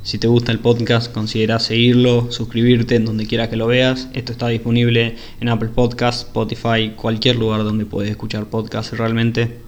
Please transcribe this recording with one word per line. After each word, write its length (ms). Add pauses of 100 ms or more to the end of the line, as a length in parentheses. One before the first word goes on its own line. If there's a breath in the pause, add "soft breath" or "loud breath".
Si 160
te 100
gusta 260
el 60
podcast, 520
considera 480
seguirlo, 720
suscribirte 640
en 80
donde 240
quiera 220
que 80
lo 100
veas. 460
Esto 180
está 160
disponible 720 (240 loud breath)
en 80
Apple 260
Podcasts, 480
Spotify, 720
cualquier 400
lugar 300
donde 200
puedes 240
escuchar 360
podcasts 520
realmente. 720